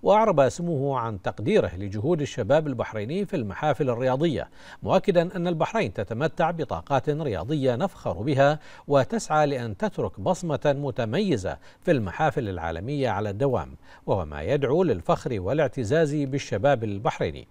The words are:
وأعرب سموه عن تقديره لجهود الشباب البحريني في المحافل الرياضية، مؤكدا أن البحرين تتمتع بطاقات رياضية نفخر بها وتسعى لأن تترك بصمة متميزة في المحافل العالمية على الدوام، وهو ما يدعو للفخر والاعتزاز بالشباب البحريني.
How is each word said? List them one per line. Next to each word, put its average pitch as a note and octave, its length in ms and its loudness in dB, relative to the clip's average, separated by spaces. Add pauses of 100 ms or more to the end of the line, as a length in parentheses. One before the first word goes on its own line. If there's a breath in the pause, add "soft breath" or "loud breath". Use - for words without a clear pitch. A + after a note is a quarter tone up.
وأعرب F#3 460 6
سموه C#3 500 -2
عن A2+ 240 -4
تقديره A2 540 0
لجهود G#2 440 -2
الشباب C#3 460 2
البحريني B2 600 -4
في - 100 -6
المحافل C3 540 -2
الرياضية، B2+ 580 0 (340 loud breath)
مؤكدا F3 540 2
أن E3+ 100 -2
البحرين D#3+ 460 0
تتمتع D3 580 -2
بطاقات C#3 600 -2
رياضية C3 680 0
نفخر B2+ 360 -4
بها C#3 460 4 (300 loud breath)
وتسعى D3+ 580 2
لأن A#2+ 300 -2
تترك D3 440 -4
بصمة D3+ 580 0
متميزة B2 800 0 (220 loud breath)
في - 100 0
المحافل C3+ 580 0
العالمية F#2+ 600 -4
على G#2 220 -2
الدوام، G2+ 460 -2 (300 loud breath)
وهو G#2 180 0
ما D2+ 180 -8
يدعو C#3 400 2
للفخر B2+ 580 0
والاعتزاز C#3 760 0
بالشباب C3+ 680 0
البحريني. G#2 680 -4